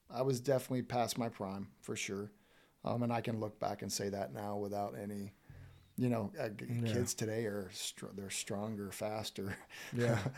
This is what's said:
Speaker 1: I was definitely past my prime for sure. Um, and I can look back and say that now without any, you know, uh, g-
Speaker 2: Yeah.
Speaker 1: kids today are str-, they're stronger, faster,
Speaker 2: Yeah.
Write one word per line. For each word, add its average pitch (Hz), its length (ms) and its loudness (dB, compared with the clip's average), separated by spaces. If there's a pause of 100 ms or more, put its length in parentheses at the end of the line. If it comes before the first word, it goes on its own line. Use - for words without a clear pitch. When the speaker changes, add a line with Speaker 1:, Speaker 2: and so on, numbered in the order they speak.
(120)
Speaker 1:
I 120 100 0
was 131 180 4
definitely 127 420 4
past 120 360 2
my 117 100 2
prime 98 400 -4 (120)
for 117 160 -4
sure. 101 340 -2 (540)
Um, 117 180 2
and 120 100 2
I 117 80 2
can 113 200 0
look 107 180 -2
back 101 240 -2
and 98 100 -4
say 101 180 0
that 98 240 -2
now 104 220 -2
without 101 440 -2
any, 101 320 -6 (640)
you 127 120 4
know, 113 300 2
uh, 127 120 0
g- 120 180 -8
Speaker 2:
Yeah. 117 240 2
Speaker 1:
kids 120 220 2
today 110 320 0
are 101 260 -2
str-, - 420 -6
they're 98 160 -6
stronger, 101 640 -2
faster, 101 640 -2 (400)
Speaker 2:
Yeah. 120 220 6 (200)